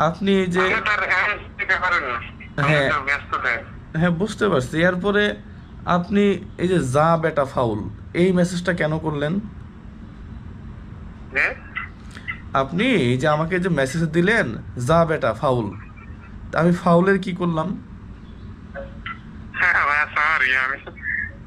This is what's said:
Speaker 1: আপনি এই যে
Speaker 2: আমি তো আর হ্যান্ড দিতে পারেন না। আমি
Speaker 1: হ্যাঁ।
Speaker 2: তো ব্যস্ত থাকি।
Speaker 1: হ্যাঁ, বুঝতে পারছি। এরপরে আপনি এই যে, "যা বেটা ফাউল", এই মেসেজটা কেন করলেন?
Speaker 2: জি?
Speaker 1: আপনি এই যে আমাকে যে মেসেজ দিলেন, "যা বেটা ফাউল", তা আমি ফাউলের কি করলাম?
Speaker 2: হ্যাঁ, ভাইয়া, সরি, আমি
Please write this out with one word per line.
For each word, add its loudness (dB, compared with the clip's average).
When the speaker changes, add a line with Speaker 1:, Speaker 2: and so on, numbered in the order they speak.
Speaker 1:
আপনি 2
এই 2
যে 0
Speaker 2:
আমি 4
তো 0
আর 0
হ্যান্ড 0
দিতে 0
পারেন 0
না। -4
আমি 4
Speaker 1:
হ্যাঁ। 4
Speaker 2:
তো 0
ব্যস্ত -4
থাকি। -4
Speaker 1:
হ্যাঁ, 4
বুঝতে 0
পারছি। 2
এরপরে 2
আপনি 4
এই 0
যে, 4
"যা 4
বেটা 2
ফাউল", 0
এই 4
মেসেজটা 2
কেন 0
করলেন? -2
Speaker 2:
জি? 0
Speaker 1:
আপনি 2
এই 4
যে 2
আমাকে 2
যে 0
মেসেজ 0
দিলেন, 2
"যা 4
বেটা 2
ফাউল", 0
তা 0
আমি 6
ফাউলের 6
কি -6
করলাম? -2
Speaker 2:
হ্যাঁ, 2
ভাইয়া, 2
সরি, 2
আমি 0